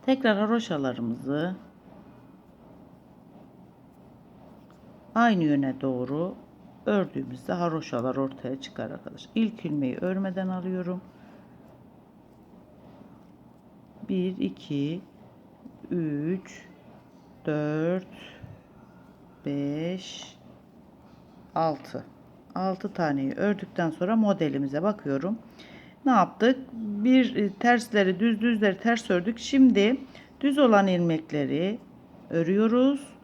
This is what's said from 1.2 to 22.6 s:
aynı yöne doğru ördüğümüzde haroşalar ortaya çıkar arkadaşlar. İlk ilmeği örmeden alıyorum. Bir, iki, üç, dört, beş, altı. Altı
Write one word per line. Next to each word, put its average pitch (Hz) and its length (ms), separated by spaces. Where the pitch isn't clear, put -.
aynı 220 300
yöne 139 360
doğru 135 540
ördüğümüzde 139 680
haroşalar 151 640
ortaya 135 440
çıkar - 300
arkadaşlar. - 440
İlk 220 300
ilmeği 147 320
örmeden 190 520
alıyorum. 180 520
Bir, 185 300
iki, 156 600
üç, 160 760
dört, 156 600
beş, 147 920
altı. 151 500
Altı 185 380